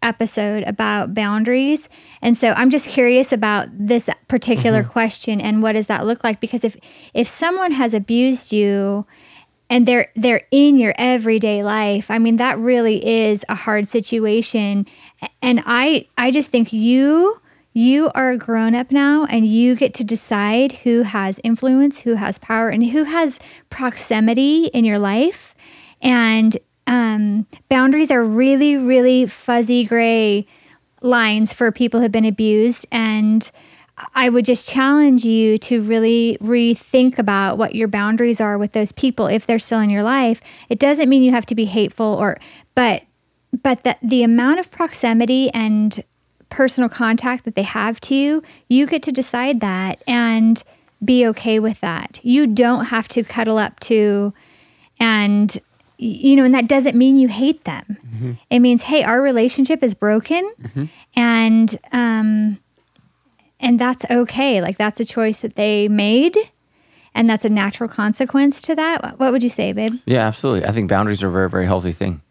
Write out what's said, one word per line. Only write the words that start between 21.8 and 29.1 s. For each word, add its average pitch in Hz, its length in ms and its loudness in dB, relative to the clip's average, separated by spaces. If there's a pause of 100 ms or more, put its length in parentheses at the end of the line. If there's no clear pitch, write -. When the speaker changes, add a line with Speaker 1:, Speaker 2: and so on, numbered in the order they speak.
Speaker 1:
who 233 140 -2
has 208 240 -4
power, 226 320 -2
and 220 160 0
who 294 180 0
has 311 340 -2 (520)
proximity 247 760 0
in 240 180 0
your 208 140 0
life. 214 560 -2 (460)
And, 220 560 2 (300)
um, 214 600 -2 (220)
boundaries 269 420 2
are 254 140 2
really, 269 520 2
really 254 500 4